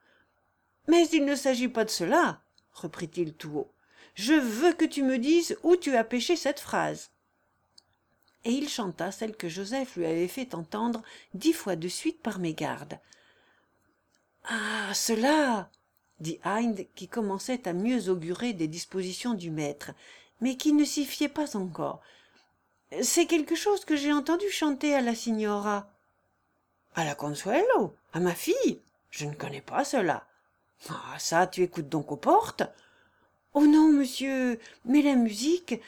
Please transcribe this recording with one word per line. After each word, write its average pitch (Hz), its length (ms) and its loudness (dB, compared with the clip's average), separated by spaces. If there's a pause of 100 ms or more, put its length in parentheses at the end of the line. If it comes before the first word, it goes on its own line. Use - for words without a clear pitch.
(880)
Mais 330 200 8
il 302 180 4
ne 285 80 2
s'agit 254 360 2
pas 226 160 0
de 220 40 -10
cela, » 214 520 2 (320)
reprit-il 165 600 -8
tout 156 220 -14
haut. « - 160 -6 (420)
Je 220 200 0
veux 277 400 2
que 320 120 0
tu 302 160 -2
me 262 160 2
dises 311 460 2
où 339 120 6
tu 294 200 0
as 226 80 4
pêché 247 320 0
cette 285 240 -2
phrase. » 160 500 -4 (1300)
Et 233 80 0
il 285 180 0
chanta 185 420 -6
celle 214 240 -8
que - 140 -8
Joseph 202 460 -6
lui 175 100 -2
avait 165 220 0
fait 254 260 -8
entendre 226 480 -4 (320)
dix 302 200 2
fois 190 240 -2
de 160 100 -6
suite - 340 -6
par 208 160 -6
mégarde. « 151 640 -6 (1500)
Ah, 214 460 -4
cela ! » 233 800 0 (500)
dit 160 240 -8
Hind, 208 500 -2
qui 180 140 -16
commençait 220 580 -4
à 175 60 -4
mieux 202 360 -2
augurer 180 440 -2
des 165 160 -4
dispositions 185 640 -6
du 170 180 -6
maître, 147 400 -6 (480)
mais 254 160 -2
qui 302 160 2
ne 294 140 6
s'y 285 180 -4
fiait 285 240 -2
pas 285 300 -4
encore. « 160 420 -6 (1000)
C'est 311 240 2
quelque 330 300 0
chose 392 280 0
que 302 140 0
j'ai 285 160 0
entendu 330 360 0
chanter 294 460 0
à 269 60 4
la 233 120 0
signora. » « 208 760 -2 (1080)
À 160 80 -2
la 147 120 -4
Consuelo ? 233 800 0 (160)
À 165 80 -2
ma 175 120 2
fille ? 359 460 0 (320)
Je 151 140 -10
ne 147 80 -6
connais 139 260 -10
pas - 240 -4
cela. » « 185 420 0 (640)
Ah, 156 300 -12
ça, 170 280 2
tu 180 160 0
écoutes 165 260 -4
donc 151 240 -4
aux 143 40 -8
portes ? » « 370 460 2 (920)
Oh 294 140 6
non, 311 220 10
monsieur, 262 680 2 (280)
mais 269 160 6
la 277 140 6
musique, 240 720 2